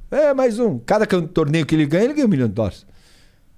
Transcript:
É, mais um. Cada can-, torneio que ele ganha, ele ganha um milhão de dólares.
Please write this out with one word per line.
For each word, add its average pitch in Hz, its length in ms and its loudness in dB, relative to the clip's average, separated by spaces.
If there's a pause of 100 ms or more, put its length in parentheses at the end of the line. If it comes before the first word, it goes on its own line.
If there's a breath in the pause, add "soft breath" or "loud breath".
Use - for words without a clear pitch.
(100)
É, 285 220 2
mais 254 280 0
um. 185 180 0
Cada 208 280 0
can-, 180 200 0
torneio 160 400 0
que 160 80 -2
ele 156 120 2
ganha, 170 180 2
ele 285 100 0
ganha 294 120 0
um 214 40 2
milhão 131 180 2
de 95 60 -6
dólares. 104 320 -6 (720 soft breath)